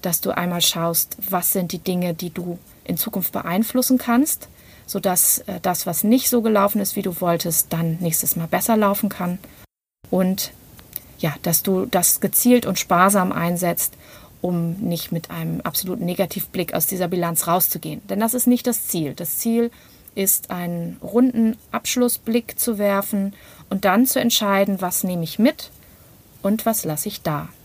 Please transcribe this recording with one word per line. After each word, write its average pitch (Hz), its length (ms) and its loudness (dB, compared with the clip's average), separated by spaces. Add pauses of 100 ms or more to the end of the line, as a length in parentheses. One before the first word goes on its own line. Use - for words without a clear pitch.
dass 170 200 -2
du 190 100 -2
einmal 175 300 -2
schaust, 170 540 0 (140)
was 180 220 0
sind 180 200 -2
die 175 80 -6
Dinge, 180 360 -2
die 170 160 -8
du 175 260 -8 (260)
in 180 140 -4
Zukunft - 340 -4
beeinflussen 226 680 0
kannst, 247 500 0 (380)
sodass, 180 520 2
äh, 180 220 -8
das, 180 240 -2
was 170 180 -2
nicht 233 260 4
so 240 120 4
gelaufen 208 400 4
ist, 196 140 -4
wie 202 80 -2
du 180 180 -4
wolltest, 170 500 0
dann 165 300 0
nächstes 170 340 0
Mal 165 120 -2
besser 226 280 2
laufen 202 340 2
kann. 180 280 -4 (720)
Und 185 420 0 (680)
ja, 151 240 -2
dass 170 180 0
du 190 240 2
das - 360 2
gezielt 240 440 4
und 190 140 -2
sparsam 185 520 4
einsetzt 170 600 -2 (480)
um 170 380 0
nicht 175 320 -4
mit 165 200 -4
einem 165 300 -6
absoluten 180 440 -4
Negativblick 175 680 -4
aus 165 140 0
dieser 185 200 -2
Bilanz 170 400 -2
rauszugehen. 170 600 -2
Denn 196 120 -2
das 226 140 0
ist 247 140 0
nicht 247 200 2
das - 200 -2
Ziel. 156 260 -2
Das - 240 -6
Ziel 233 340 2 (440)
ist, 190 360 0
einen 175 500 -4
runden 226 560 2 (140)
Abschlussblick 233 880 0
zu 226 180 -2
werfen 202 560 0 (360)
und 196 160 -4
dann 202 200 6
zu 262 140 0
entscheiden, 196 600 2
was 185 220 -2
nehme 180 200 -2
ich - 160 -6
mit 262 320 2 (680)
und 208 240 0
was 226 200 0
lasse 151 220 -4
ich - 140 -10
da. 156 280 -4 (160)